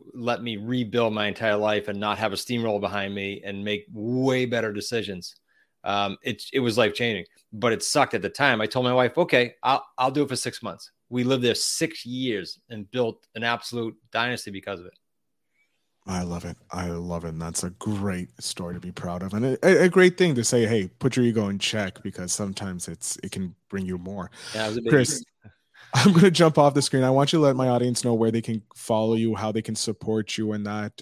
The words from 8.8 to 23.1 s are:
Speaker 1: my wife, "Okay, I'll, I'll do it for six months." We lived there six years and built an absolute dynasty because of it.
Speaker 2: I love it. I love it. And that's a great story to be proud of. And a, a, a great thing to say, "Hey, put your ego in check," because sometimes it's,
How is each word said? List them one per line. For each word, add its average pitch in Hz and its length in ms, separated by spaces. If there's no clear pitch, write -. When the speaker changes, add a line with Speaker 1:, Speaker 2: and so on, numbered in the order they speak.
Speaker 1:
my 123 80
wife, 127 240
"Okay, 131 460
I'll, 131 240
I'll 127 140
do 143 140
it - 40
for 131 80
six - 260
months." 98 280
We 123 120
lived 127 220
there 113 100
six - 520
years 120 520
and 104 200
built 120 440
an 113 100
absolute 117 500
dynasty 117 400
because 95 300
of 90 60
it. - 120
Speaker 2:
I 92 160
love 87 220
it. 87 120
I 90 160
love 85 360
it. 85 40
And 80 120
that's 82 220
a 90 80
great 98 600
story 87 320
to 87 60
be 90 100
proud 87 320
of. 190 120
And 113 100
a, 131 180
a, 175 220
a 185 40
great 180 280
thing 175 180
to 117 80
say, 117 240
"Hey, 104 220
put 127 180
your 123 100
ego 110 220
in 98 100
check," 98 440
because 92 300
sometimes 95 560
it's, - 340